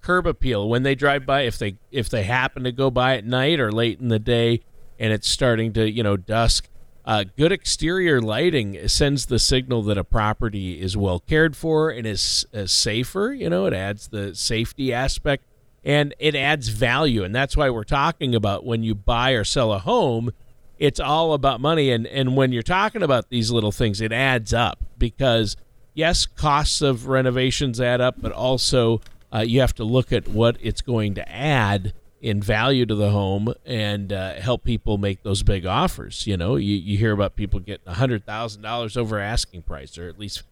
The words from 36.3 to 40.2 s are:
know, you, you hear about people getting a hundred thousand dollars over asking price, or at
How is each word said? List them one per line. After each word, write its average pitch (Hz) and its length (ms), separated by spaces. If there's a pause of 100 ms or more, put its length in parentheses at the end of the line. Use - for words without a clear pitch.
know, 90 180
you, 101 200
you 98 220
hear 110 140
about 101 240
people 104 240
getting 95 280
a 90 60
hundred 120 320
thousand 107 380
dollars 117 340
over 110 220
asking 101 440
price, 69 340
or 87 120
at 85 100